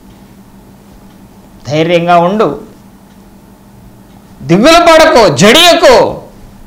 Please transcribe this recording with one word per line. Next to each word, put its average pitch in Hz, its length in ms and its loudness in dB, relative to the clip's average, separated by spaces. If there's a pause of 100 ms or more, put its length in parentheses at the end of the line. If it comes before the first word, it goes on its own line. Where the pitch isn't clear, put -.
(1700)
ధైర్యంగా 170 500 -2
ఉండు, 185 440 -4 (1800)
దిగులు 226 380 0
పడకు, 311 560 2
జడియకు. 254 880 0 (440)